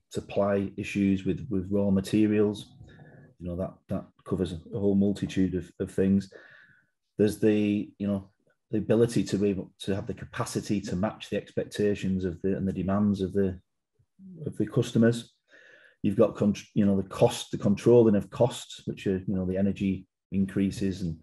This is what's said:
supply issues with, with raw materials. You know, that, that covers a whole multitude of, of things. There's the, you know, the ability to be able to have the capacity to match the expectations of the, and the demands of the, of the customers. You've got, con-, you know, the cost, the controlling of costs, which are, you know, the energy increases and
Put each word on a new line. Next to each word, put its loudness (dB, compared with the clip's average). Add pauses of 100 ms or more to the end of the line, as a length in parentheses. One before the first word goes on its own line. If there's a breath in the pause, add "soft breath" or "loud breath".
(100)
supply -2
issues 0
with, -2
with -2
raw 2
materials. 2 (640 loud breath)
You -10
know, -6
that, -6 (140)
that -6 (200)
covers -2
a -10
whole 2
multitude 0
of, -6
of -6
things. 2 (840 loud breath)
There's 2
the, 2
you -4
know, -4 (420)
the 0
ability 2
to -2
be 2
able -6 (100)
to -2
have -8
the -4
capacity -6
to -6
match -6
the -4
expectations -2
of -6
the, 0
and -4
the -2
demands 0
of -4
the, 0 (880)
of -8
the 0
customers. 2 (680 soft breath)
You've 0
got, 4
con-, 2 (200)
you 2
know, 4
the -2
cost, 0
the -6
controlling 6
of 0
costs, -2
which -8
are, -2
you -4
know, -2
the -2
energy -2 (260)
increases 0
and -4